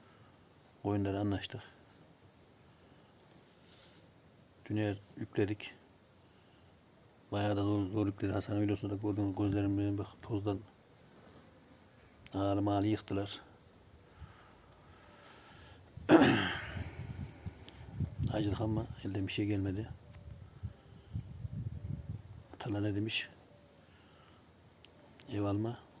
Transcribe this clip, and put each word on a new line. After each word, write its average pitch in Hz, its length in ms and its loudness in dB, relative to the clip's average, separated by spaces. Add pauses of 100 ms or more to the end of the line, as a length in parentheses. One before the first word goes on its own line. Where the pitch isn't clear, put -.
(840)
Koyunları 101 380 2
anlaştık. 104 400 -2 (3000)
Dün 107 100 0
yer 104 200 2 (200)
yükledik. 104 540 -2 (1600)
Bayağı 101 240 2
da 101 60 4
zor, 101 240 4
zor 101 200 2
yükledik. 101 280 0
Hasan'ın 104 260 0
videosunda 101 340 2
da 104 140 -2
gördüğünüz 98 280 0
gözlerim 101 420 2
benim 101 200 2
bak 95 80 -4 (160)
tozdan 101 360 0 (1800)
ağrı 98 280 2
mağrı 101 240 4
yıktılar. 101 540 0 (2750)
<clears throat> - 120 12 (2000)
Acıdık 104 280 0
ama 110 260 0 (180)
elden 98 220 -2
bir - 60 -6
şey 104 140 0
gelmedi. 98 420 0 (2750)
Atalar 101 280 -2
ne 104 120 0
demiş? 107 340 -2 (2000)
"Ev 101 100 0
alma, 104 360 0 (220)